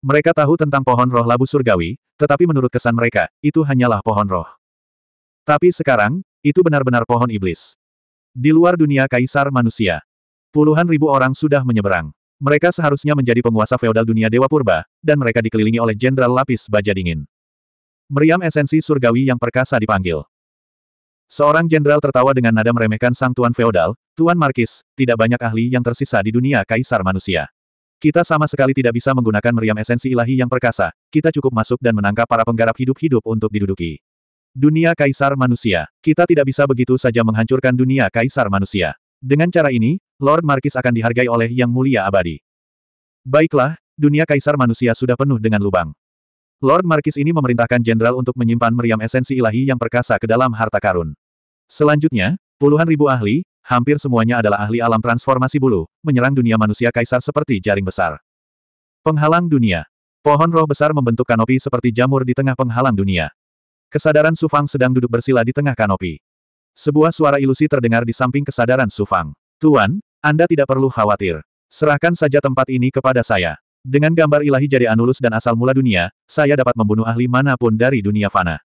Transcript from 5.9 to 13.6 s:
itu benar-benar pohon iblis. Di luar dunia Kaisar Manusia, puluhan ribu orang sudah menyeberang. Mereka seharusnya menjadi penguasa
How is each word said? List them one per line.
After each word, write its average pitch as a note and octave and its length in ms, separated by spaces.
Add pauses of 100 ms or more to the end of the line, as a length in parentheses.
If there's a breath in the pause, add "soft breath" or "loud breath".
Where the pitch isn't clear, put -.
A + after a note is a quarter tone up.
itu D3 240
benar-benar B2+ 400
pohon A#2+ 240
iblis. F#2+ 480 (560)
Di C3 160
luar E3+ 320
dunia C#3 240
Kaisar C3+ 480
Manusia, A2 480 (480)
puluhan D3+ 400
ribu D#3 160
orang C3 320
sudah C#3+ 240
menyeberang. G2+ 480 (320)
Mereka D3 320
seharusnya D3 400
menjadi A#2+ 320
penguasa A2 320